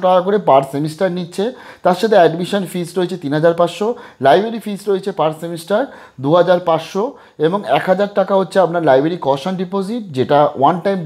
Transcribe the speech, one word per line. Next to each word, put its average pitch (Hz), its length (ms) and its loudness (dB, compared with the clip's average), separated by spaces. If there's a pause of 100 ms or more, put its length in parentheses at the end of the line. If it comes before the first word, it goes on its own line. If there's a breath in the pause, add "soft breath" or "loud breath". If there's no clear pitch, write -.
টাকা 185 220 4
করে 202 100 2 (100)
per 135 160 6 (100)
semester 151 340 -2 (100)
নিচ্ছে, 175 260 -6 (420 loud breath)
তার 175 160 2
সাথে 220 180 2
অ্যাডমিশন 175 520 2
ফিস 175 260 -6
রয়েছে 180 260 -2
তিন 139 140 -6
হাজার 165 220 2
পাঁচশো, 175 280 -2 (380 loud breath)
লাইব্রেরি 208 400 2
ফিস 202 240 -8
রয়েছে 190 200 -2 (100)
per 156 120 0 (100)
semester 170 400 -4 (420 loud breath)
দু 139 140 -2
হাজার 175 220 4 (100)
পাঁচশো 160 340 -2 (440 loud breath)
এবং 190 120 -2 (180)
এক 151 140 -2
হাজার 196 180 0 (100)
টাকা 196 200 0
হচ্ছে 190 260 -2
আপনার 170 240 -2
library 151 360 2
cost 139 240 0
and 185 140 -4
deposit, 196 380 -6 (160)
যেটা 143 220 2 (300)
one 175 160 0
time 196 200 -2